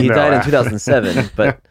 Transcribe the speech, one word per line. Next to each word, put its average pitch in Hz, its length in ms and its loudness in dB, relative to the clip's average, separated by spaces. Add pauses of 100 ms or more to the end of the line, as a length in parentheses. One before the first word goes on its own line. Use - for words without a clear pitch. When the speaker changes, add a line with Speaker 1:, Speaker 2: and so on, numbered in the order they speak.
Speaker 1:
he 120 80 2
Speaker 2:
no, 113 60 2
Speaker 1:
died 123 180 2
in - 80 2
Speaker 2:
I - 40 0
Speaker 1:
two 143 60 -4
thousand 123 280 0
seven, 104 540 0
Speaker 2:
<laughs> - 40 -20
Speaker 1:
but 127 240 -2 (100)